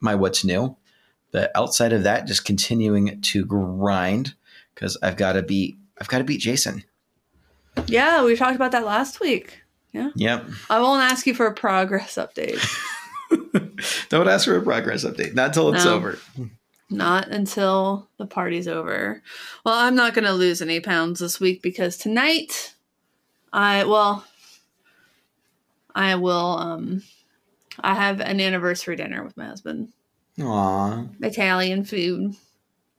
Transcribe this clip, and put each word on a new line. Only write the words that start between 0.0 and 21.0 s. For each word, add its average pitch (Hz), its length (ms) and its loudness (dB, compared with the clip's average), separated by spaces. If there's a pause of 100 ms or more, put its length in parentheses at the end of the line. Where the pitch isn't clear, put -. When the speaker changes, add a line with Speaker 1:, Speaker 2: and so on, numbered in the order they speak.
Speaker 1:
my 107 140 2
what's 95 280 2
new. 98 320 0 (560)
But - 240 0
outside 117 380 2
of 101 100 2
that, 104 220 2
just 117 180 -2
continuing 104 800 0
to - 240 0
grind 98 880 0 (420)
'cause 95 280 -6
I've 92 140 0
gotta 95 260 2
beat, 98 340 -2 (240)
I've 104 60 -12
gotta 131 160 0
beat 131 180 -2
Jason. 104 420 -2 (1000)
Speaker 2:
Yeah, 277 380 4
we 233 120 6
talked 254 200 0
about 254 160 0
that 240 140 0
last 220 340 -2
week. 269 420 -2 (300)
Yeah. - 240 -4
Speaker 1:
Yep. 113 320 0 (240)
Speaker 2:
I 220 80 4
won't 269 240 4
ask 262 240 2
you 247 80 0
for 240 100 2
a 214 80 0
progress 196 640 0
update. - 440 -6 (680)
Speaker 1:
<laughs> - 800 -2
Don't 170 180 4
ask 190 180 4
for 196 120 4
a 180 60 2
progress - 420 0
update. - 300 -4
Not 131 180 2
till 156 200 4
it's 175 120 4
Speaker 2:
No. 175 80 6
Speaker 1:
over. - 240 -2 (720)
Speaker 2:
Not 190 380 0
until 196 880 -2
the 208 80 -10
party's 175 420 -6
over. 170 540 -6 (420)
Well, 226 120 4
I'm 247 200 4
not 240 200 4
gonna 214 180 2
lose 180 280 2
any 165 180 -2
pounds 170 400 0